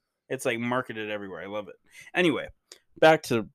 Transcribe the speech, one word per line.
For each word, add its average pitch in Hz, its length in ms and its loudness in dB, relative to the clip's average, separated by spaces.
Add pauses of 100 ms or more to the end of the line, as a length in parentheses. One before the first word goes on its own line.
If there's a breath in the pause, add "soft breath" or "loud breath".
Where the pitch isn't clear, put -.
(280)
It's, 131 160 -6
like, 117 140 -2
marketed 120 520 -4
everywhere. 98 320 -8
I 95 40 -12
love 101 220 -8
it. - 80 -18 (380 loud breath)
Anyway, 139 340 0 (500 loud breath)
back 160 260 8
to 113 300 0